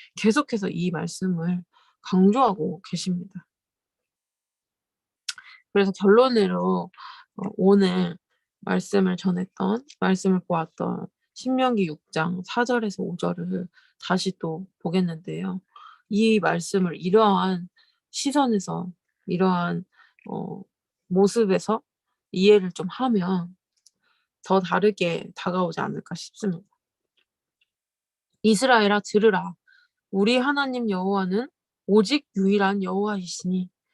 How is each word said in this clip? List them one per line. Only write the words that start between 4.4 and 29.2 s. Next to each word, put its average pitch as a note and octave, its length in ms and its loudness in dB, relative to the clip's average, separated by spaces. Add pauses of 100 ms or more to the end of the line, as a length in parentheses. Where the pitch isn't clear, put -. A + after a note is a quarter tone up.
그래서 G3 200 2
결론으로, G3+ 1000 2 (460)
어, - 60 -12 (160)
오늘 F#3 600 2 (440)
말씀을 F#2 560 -2
전했던, F#3 680 -4 (140)
말씀을 F#3+ 480 0
보았던 - 600 -6 (260)
신명기 B3+ 540 0
육 D#3 120 -10 (120)
장 F3 340 -4
사 - 200 -2
절에서 A3+ 380 -2
오 F3 140 -6
절을 F3+ 500 -4 (400)
다시 F#3 320 -2
또 E3 280 -8 (120)
보겠는데요. F3+ 840 -4 (480)
이 A3 300 2
말씀을 E3+ 580 -2
이러한 F#3 720 2 (420)
시선에서, G#3 800 -2 (380)
이러한, F3 580 0 (440)
어, - 320 -10 (460)
모습에서 G3 720 2 (500)
이해를 F#3+ 400 4
좀 F3 180 -8
하면 F#3 680 -2 (880)
더 F#3+ 160 2
다르게 F3+ 760 -2
다가오지 F3+ 460 -4
않을까 D#3+ 340 -8
싶습니다. - 500 -8 (1800)
"이스라엘아, G#3+ 580 4
들으라. F#3+ 540 2 (560)